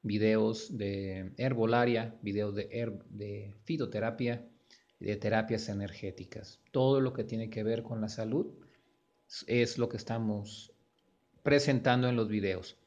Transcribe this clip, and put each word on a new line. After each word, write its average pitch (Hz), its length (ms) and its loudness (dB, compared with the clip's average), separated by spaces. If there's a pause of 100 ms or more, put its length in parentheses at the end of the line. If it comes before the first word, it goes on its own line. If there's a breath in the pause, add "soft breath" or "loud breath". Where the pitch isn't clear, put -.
videos 110 720 2
de 98 600 -4
herbolaria, 117 840 2
videos 101 340 -2
de 101 160 -4
her-, 113 380 -6
de 104 520 -10
fitoterapia, 117 840 -2 (540 soft breath)
de 104 180 -2
terapias 110 520 0
energéticas. 101 880 -8 (140)
Todo 135 280 4
lo 131 120 2
que 120 100 -4
tiene 110 260 -4
que 110 140 -6
ver 113 200 0
con 113 180 -6
la 107 80 -2
salud 113 380 -2 (1000 soft breath)
es 117 320 2
lo 120 100 2
que 113 100 -6
estamos 107 760 -4 (720)
presentando 135 680 4
en 123 80 2
los 110 120 2
videos. 98 480 -2 (100)